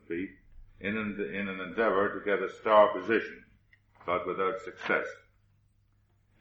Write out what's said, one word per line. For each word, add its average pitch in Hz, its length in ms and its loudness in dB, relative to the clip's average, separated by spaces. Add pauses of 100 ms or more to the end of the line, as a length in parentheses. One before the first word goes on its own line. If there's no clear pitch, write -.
feet 87 220 -6 (500)
in 101 160 -6
an, 104 220 -6 (160)
in 98 160 -4
an 95 100 -8
endeavor 98 540 0
to 98 100 -10
get 98 180 0
a 95 200 -4
star 107 320 8
position, 95 500 -2 (640)
but 87 200 -2
without 92 360 -2
success. - 460 -4 (1300)